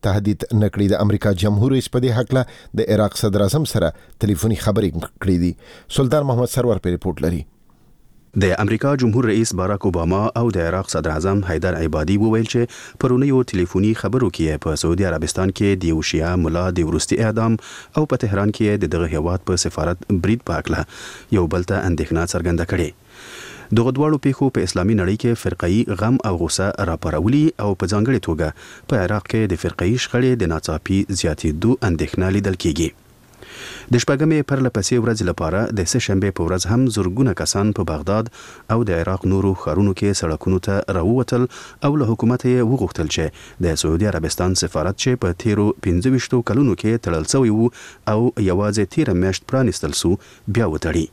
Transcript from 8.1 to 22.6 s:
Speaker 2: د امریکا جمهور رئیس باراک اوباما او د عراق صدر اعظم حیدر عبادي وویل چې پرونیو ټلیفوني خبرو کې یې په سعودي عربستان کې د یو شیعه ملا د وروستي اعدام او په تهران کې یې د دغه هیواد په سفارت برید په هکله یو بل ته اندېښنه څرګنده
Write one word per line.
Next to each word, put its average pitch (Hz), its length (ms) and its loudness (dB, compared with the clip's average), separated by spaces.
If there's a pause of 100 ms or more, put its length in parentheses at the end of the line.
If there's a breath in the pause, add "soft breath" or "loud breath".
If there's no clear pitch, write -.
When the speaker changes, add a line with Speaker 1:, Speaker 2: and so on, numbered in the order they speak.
Speaker 2:
د 92 100 4 (120)
امریکا 110 260 0 (120)
جمهور 120 280 2
رئیس 113 200 2 (100)
باراک 98 280 -2
اوباما 87 320 0 (220)
او - 20 2 (120)
د 92 100 0
عراق 90 260 -2
صدر 80 220 -2
اعظم 95 340 0
حیدر 85 320 -2
عبادي 78 400 0
وویل 110 320 2
چې - 520 -4
پرونیو 131 460 2
ټلیفوني 95 400 0 (120)
خبرو 110 340 0
کې 82 100 -2
یې 76 200 -2
په 78 180 -2
سعودي 85 260 2
عربستان 82 480 -2
کې 98 240 2
د 85 100 0
یو 78 200 0
شیعه 82 180 0 (140)
ملا 82 200 0 (140)
د 82 140 0
وروستي - 340 0
اعدام 113 320 0 (400 loud breath)
او 156 80 2
په 135 180 -2
تهران 101 320 0
کې - 140 0
یې 101 160 0
د 82 100 -2
دغه 82 200 0
هیواد 85 360 -2
په 92 140 0
سفارت - 420 -4 (140)
برید 110 300 0
په 78 100 -2
هکله 78 240 -4 (540 loud breath)
یو 87 60 4 (120)
بل 90 160 -2
ته 95 160 0
اندېښنه 82 340 0 (120)
څرګنده 85 360 -2